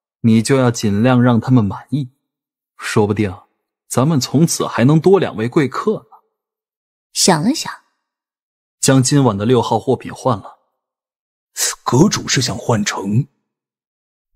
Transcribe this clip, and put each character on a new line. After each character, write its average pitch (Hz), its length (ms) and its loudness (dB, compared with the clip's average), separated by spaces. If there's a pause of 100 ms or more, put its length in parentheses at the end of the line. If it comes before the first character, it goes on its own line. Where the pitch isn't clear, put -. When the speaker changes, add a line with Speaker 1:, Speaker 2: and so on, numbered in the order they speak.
(220)
Speaker 1:
你 113 220 4
就 139 140 0
要 127 120 2
尽 104 320 -2
量 123 200 4
让 120 200 2
他 - 100 -4
们 120 140 4
满 95 240 -8
意， 131 220 -6 (680)
说 - 300 -2
不 107 60 0
定 98 220 -4 (520)
咱 - 200 0
们 160 120 2
从 151 280 0
此 - 200 -4
还 113 180 0
能 156 140 4
多 185 200 4
两 117 160 -4
位 110 140 -4
贵 143 180 0
客 - 280 -4
呢。” - 220 -16 (960)
Speaker 2:
想 160 300 0
了 240 100 0
想， - 180 -10 (1080)
Speaker 1:
“将 135 240 4
今 143 200 2
晚 107 140 0
的 104 80 -4
六 117 160 2
号 113 160 -2
货 123 180 -2
品 - 180 -8
换 120 240 -4
了。” - 220 -18 (1200)
Speaker 3:
“阁 151 240 4
主 - 200 -4
是 - 140 -2
想 101 160 -4
换 107 280 -2
成？” 104 420 -4 (1080)